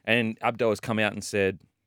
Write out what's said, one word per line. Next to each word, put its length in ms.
and 340
Abdo 300
has 100
come 200
out 140
and 100
said 360